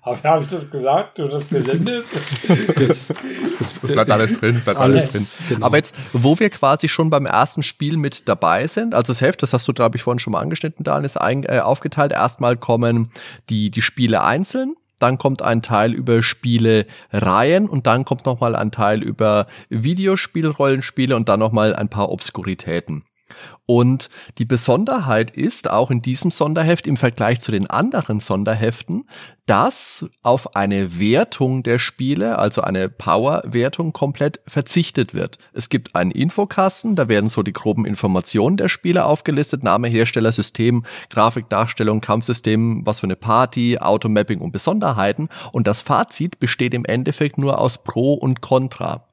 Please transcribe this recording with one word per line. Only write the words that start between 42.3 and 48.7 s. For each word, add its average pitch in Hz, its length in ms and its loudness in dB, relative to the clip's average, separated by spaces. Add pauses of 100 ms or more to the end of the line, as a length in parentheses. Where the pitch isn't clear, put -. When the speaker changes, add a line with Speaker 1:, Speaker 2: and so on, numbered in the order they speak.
Speaker 3:
was 107 140 -2
für - 60 -4
eine 95 100 -2
Party, 120 640 2
Automapping 104 640 0
und 87 100 -8
Besonderheiten. 147 800 0 (240)
Und 123 140 2
das - 160 0
Fazit - 560 -2
besteht 123 340 -2
im 120 100 -4
Endeffekt 127 540 -2
nur 139 220 0
aus - 240 0
Pro 131 320 0
und 131 260 -2
Contra. 123 720 -2